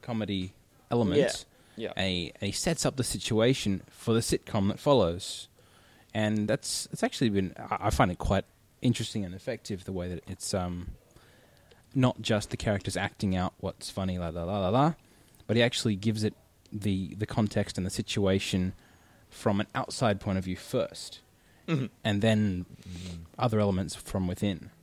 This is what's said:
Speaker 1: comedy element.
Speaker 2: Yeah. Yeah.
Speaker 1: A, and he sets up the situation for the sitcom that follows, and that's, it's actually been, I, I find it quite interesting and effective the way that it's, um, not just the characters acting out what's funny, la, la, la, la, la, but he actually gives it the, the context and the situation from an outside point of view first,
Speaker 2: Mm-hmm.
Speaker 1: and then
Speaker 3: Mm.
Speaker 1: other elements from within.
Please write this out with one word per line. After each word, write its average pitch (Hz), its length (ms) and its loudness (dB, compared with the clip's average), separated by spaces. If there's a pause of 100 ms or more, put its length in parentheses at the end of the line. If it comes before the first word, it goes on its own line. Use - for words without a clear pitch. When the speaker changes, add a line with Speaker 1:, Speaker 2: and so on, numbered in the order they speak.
Speaker 1:
comedy 101 520 -2 (380)
element. 147 280 4
Speaker 2:
Yeah. 131 120 4 (440)
Yeah. 110 220 -8
Speaker 1:
A, 90 420 0
and 101 60 -6
he 101 60 0
sets - 340 -2
up 131 120 0
the 120 60 0
situation 110 840 2
for - 240 -2
the 117 60 6
sitcom - 480 0
that - 120 0
follows, 95 680 2 (680)
and 107 340 0
that's, - 440 -2
it's - 100 -6
actually 185 280 2
been, 98 280 0
I, - 300 -4
I - 20 4
find 107 220 4
it 87 80 -6
quite - 260 2 (380)
interesting 113 420 0
and 87 80 -10
effective 98 520 -8
the 95 80 -8
way 90 160 -4
that 90 180 -8
it's, - 260 -8
um, 90 380 -4 (1040)
not 127 260 4
just 107 300 0
the 110 60 -6
characters 101 400 0
acting 95 380 0
out 90 240 0
what's - 300 -8
funny, 92 300 -2
la, 85 100 -2
la, 85 140 -6
la, 98 160 -2
la, 92 100 2
la, 139 240 4 (540)
but 113 80 2
he 120 80 6
actually 113 320 2
gives 107 280 0
it 107 120 0 (360)
the, 98 440 -2
the 104 100 -2
context - 520 0
and 92 100 -2
the - 40 -4
situation 95 840 0 (560)
from 101 300 0
an 104 140 0
outside 117 460 0
point 95 180 0
of 92 60 -2
view 92 120 -4
first, - 640 -6 (480)
Speaker 2:
Mm-hmm. 139 180 0 (180)
Speaker 1:
and 101 180 2
then 107 440 2 (220)
Speaker 3:
Mm. 90 300 -12 (220)
Speaker 1:
other 110 200 2
elements 98 360 2
from 92 320 -4
within. 90 420 -2 (140)